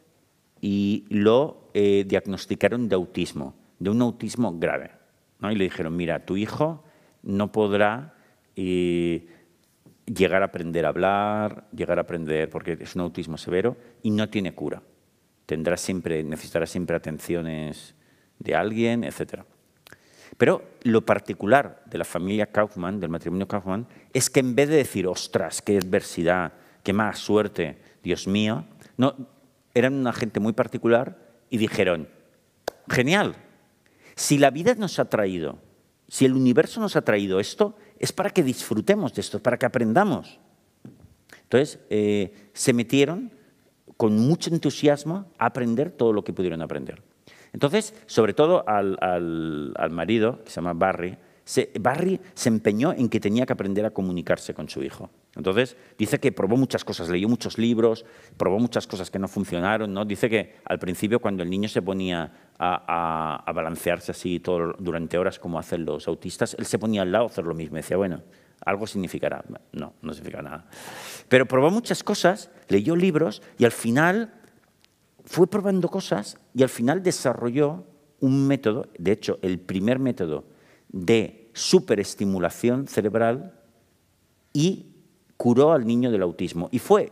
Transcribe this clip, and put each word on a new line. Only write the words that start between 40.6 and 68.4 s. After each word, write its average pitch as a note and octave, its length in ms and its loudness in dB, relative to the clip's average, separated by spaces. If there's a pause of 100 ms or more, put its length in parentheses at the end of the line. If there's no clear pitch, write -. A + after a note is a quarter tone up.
Entonces, - 360 2 (120)
eh, G#2 640 0
se - 200 0
metieron C#3 600 2 (640)
con G#2+ 220 4
mucho D3+ 320 2
entusiasmo D3+ 880 0
a A#2 80 0
aprender A#2+ 440 0
todo A#2 220 2
lo G#2 120 0
que - 80 -10
pudieron E2+ 280 -2
aprender. D2 420 -8 (500)
Entonces, D3 420 -2 (120)
sobre G#2+ 280 4
todo D#3+ 340 4
al, G2+ 320 0
al, D#2+ 760 -2
al E2 140 0
marido, G#2+ 520 0
que - 80 -20
se - 60 -10
llama F2 160 -4
Barry, F2+ 440 -2 (280)
se, - 340 -2
Barry D3+ 420 0 (140)
se - 140 -2
empeñó A2+ 440 2
en B2 160 0
que G#2+ 120 0
tenía A2+ 260 0
que - 60 -2
aprender G2 340 -2
a A2 40 -2
comunicarse F2+ 640 -4
con D#2+ 140 -10
su - 140 -8
hijo. - 280 -10 (260)
Entonces, G2 400 0 (200)
dice G#2+ 220 0
que C3 140 2
probó G2 240 0
muchas B2+ 280 0
cosas, F2+ 240 -8
leyó F#2 200 0
muchos A#2 280 -2
libros, A2+ 500 2 (300)
probó F#2 220 0
muchas A#2 300 -2
cosas F#2 200 -8
que F#2+ 120 -6
no G2 80 -4
funcionaron, G2 640 -2
¿no? G2+ 100 -4
Dice G#2 240 -2
que G#2+ 360 -2
al - 160 -4
principio, G2+ 400 -2
cuando G2 240 -2
el F2 60 -4
niño G2+ 180 -2
se A2+ 120 -2
ponía F#2 520 -4 (260)
a, E2 800 -2
a, - 0 - (120)
a E2+ 40 -4
balancearse E2+ 580 -4
así F2 300 -4
todo, E2+ 400 -2
durante E2 360 -4
horas, F#2 220 -2
como E2+ 220 -6
hacen E2+ 240 -6
los D2+ 240 -6
autistas, F2+ 500 -4
él A2 80 -8
se G#2+ 140 -2
ponía G#2+ 220 0
al F2+ 100 -2
lado A2+ 140 2
a - 20 -6
hacer F#2+ 160 -8
lo E2 100 -4
mismo. D#2+ 220 -8
Decía, D#2 200 -4
"Bueno, F#2 260 -2 (420)